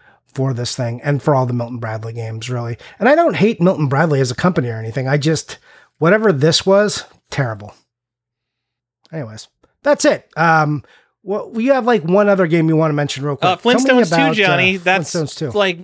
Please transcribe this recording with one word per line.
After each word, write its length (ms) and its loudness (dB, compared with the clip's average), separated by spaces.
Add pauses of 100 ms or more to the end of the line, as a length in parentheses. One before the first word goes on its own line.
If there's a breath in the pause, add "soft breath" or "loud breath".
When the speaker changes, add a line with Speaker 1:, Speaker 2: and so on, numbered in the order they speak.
(240 soft breath)
Speaker 1:
for 300 -4
this 220 -6
thing 260 -6
and 200 -2
for 120 2
all 120 2
the 60 -4
Milton 260 -6
Bradley 340 -8
games, 380 -10
really. 280 -8 (200 loud breath)
And 100 2
I 60 6
don't 220 2
hate 240 2
Milton 280 2
Bradley 320 2
as 100 0
a 60 -6
company 320 0
or 80 -6
anything. 320 -6
I 100 0
just, 400 -4 (400 soft breath)
whatever 340 4
this 340 2
was, 380 2 (260)
terrible. 440 -6 (1400)
Anyways, 360 -12 (340)
that's 220 2
it. 320 0
Um, 460 2 (400 soft breath)
well, 280 -6
we 160 -4
have, 200 2
like, 160 2
one 260 2
other 200 2
game 200 2
you 60 2
wanna 200 2
mention 300 -4
real 120 -4
quick. 80 -6
Speaker 2:
Uh, 120 2
Speaker 1:
Tell 160 0
me 60 2
Speaker 2:
Flintstones 300 4
Speaker 1:
about, 260 2
Speaker 2:
two, 80 0
Johnny. 340 2
Speaker 1:
uh, 60 -6
Speaker 2:
That's 320 0
Speaker 1:
Flintstones 220 -4
two. 140 -6
Speaker 2:
like, 340 0